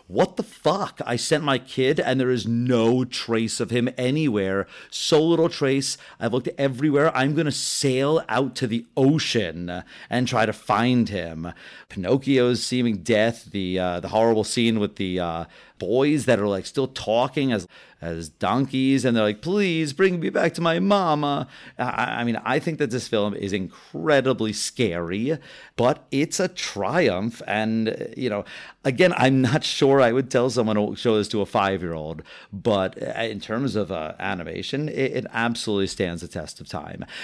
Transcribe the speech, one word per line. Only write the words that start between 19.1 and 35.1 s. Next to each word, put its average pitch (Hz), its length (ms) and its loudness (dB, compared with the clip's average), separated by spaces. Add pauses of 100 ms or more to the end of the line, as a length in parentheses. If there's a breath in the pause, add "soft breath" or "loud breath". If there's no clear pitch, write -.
they're 113 80 4
like, 107 200 0
"Please 165 500 0
bring 185 260 2
me 175 120 -4
back - 240 0
to 165 80 -4
my 165 160 2
mama." 151 680 0 (320 loud breath)
I, - 40 -4
I, 120 220 -2 (160)
I 120 40 0
mean, 117 220 0
I 131 120 0
think 160 200 -4
that 151 120 0
this 120 160 -4
film 104 280 0
is 98 180 -4
incredibly 123 1040 0
scary, 107 840 -2 (380 loud breath)
but 127 340 2
it's 143 300 -2
a 185 80 0
triumph. 107 960 -2
And, 110 440 0
uh, - 40 -4 (220)
you 127 140 -4
know, 101 160 -4 (380 loud breath)
again, 143 340 4
I'm 131 240 4
not 127 220 2
sure 139 360 4
I 120 120 6
would 127 180 0
tell 127 180 2
someone 110 280 0
to 104 200 0
show 110 220 2
this 101 100 0
to 107 140 -2
a 95 40 -2
five-year-old, 82 760 -2 (280 loud breath)
but, 98 520 0
uh, - 180 -6
in 110 200 -6
terms 110 360 -4
of, 95 160 -2
uh, 80 260 -6
animation, 92 720 -6
it, - 240 -4